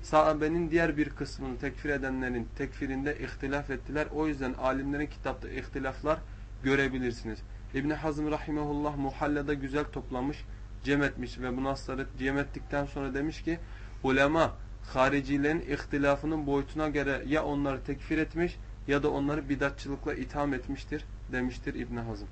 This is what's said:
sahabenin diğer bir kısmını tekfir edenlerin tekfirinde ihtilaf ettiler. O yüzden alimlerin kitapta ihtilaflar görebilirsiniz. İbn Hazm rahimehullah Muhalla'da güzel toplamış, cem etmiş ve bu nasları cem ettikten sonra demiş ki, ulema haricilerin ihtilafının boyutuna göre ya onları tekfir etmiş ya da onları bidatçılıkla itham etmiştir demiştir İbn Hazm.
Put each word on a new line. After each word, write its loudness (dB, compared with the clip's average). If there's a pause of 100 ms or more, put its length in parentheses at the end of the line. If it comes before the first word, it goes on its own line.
sahabenin 4
diğer 4
bir 2
kısmını -6
tekfir -4
edenlerin 0 (100)
tekfirinde -4
ihtilaf -4
ettiler. -2
O 2
yüzden -2
alimlerin 0
kitapta -6
ihtilaflar -2 (440)
görebilirsiniz. 2 (340)
İbn 2
Hazm 0
rahimehullah 0
Muhalla'da 2
güzel 0
toplamış, -4 (380)
cem 4
etmiş -2
ve -2
bu 0
nasları -2 (120)
cem 2
ettikten -2
sonra -4
demiş -2
ki, 0 (440)
ulema 6 (400)
haricilerin 4
ihtilafının 0
boyutuna 2
göre 0
ya 4
onları 0
tekfir -2
etmiş 0 (300)
ya 4
da 4
onları 0
bidatçılıkla 0
itham 0
etmiştir -4 (260)
demiştir -2
İbn -4
Hazm. -4